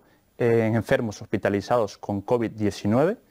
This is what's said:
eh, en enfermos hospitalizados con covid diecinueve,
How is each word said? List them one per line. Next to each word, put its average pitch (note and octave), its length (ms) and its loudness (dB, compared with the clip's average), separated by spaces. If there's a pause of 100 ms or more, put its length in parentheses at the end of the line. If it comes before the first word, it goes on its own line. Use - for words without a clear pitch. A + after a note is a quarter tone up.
(380)
eh, A#2 280 2
en A2 100 0
enfermos A#2 460 0
hospitalizados G#2 760 0
con G2+ 220 -4
covid A2+ 320 -2
diecinueve, A2 640 0 (140)